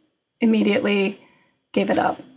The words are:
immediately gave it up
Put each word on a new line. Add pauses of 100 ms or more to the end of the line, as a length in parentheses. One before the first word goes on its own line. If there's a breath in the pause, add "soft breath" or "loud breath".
(400)
immediately (520 soft breath)
gave
it
up (160)